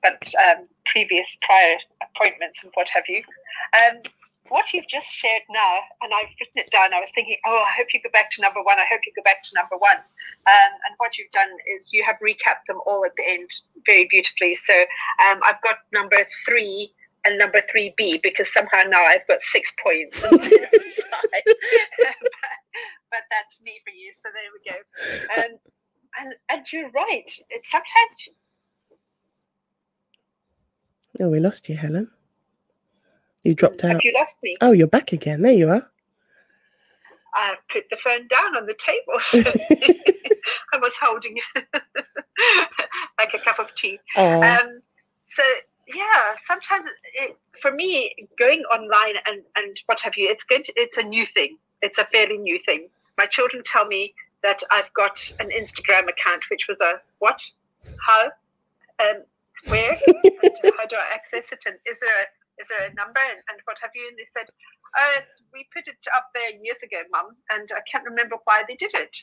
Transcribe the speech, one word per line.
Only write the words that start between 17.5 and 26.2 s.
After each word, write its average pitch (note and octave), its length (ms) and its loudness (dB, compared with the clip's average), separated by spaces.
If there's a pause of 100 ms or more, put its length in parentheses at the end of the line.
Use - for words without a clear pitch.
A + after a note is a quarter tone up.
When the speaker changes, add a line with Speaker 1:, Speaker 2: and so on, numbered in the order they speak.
Speaker 1:
three G#3 280 -2
B F#3 240 0
because F#3+ 280 -2
somehow G3+ 340 2
now F#3 200 4
I've E3+ 220 0
got - 160 0
six - 400 -4
points D#3+ 420 -4
<laughs> E5 80 8
instead - 300 8
of - 80 -6
five. G#4 720 0
<laughs> G#4+ 80 6 (460)
But, A#4 160 2 (960)
but A3+ 100 -6 (100)
that's G#3+ 300 -6
me A3 240 -20
for G#3 60 -16
you. F#3+ 240 -20
So A3 180 -18
there G#3 220 -16
we G3 160 -18
go. - 720 -6
Um, A#3 160 -8 (640)